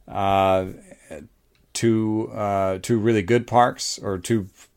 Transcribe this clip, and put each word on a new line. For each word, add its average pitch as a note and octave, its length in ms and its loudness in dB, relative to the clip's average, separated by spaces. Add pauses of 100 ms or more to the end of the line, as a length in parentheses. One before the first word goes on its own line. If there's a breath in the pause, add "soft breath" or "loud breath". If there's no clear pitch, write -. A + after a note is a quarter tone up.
uh, G2 560 2 (1080)
two, A2 600 0
uh, G2 480 -2
two A#2+ 160 0
really A2 240 2
good A2+ 260 2
parks, - 520 2
or G2 180 -4
two G2 300 -2 (300)